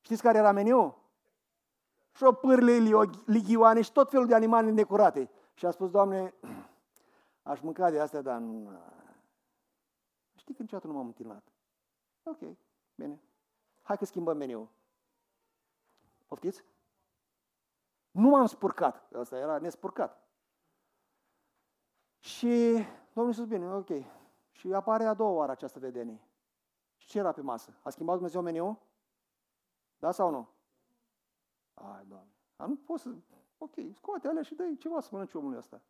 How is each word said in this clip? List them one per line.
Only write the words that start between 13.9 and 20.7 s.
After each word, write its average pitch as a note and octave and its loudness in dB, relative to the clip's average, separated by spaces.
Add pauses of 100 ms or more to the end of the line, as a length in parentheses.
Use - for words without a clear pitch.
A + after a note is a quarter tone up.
că G3+ -8
schimbăm E3+ -6
meniul. A#2+ -10 (1600)
Poftiți? - -12 (1500)
„Nu G#3+ 4
m-am C#4 6
spurcat.” - -4
Ăsta A#2+ -10
era D3 -6
nespurcat. - -10 (1900)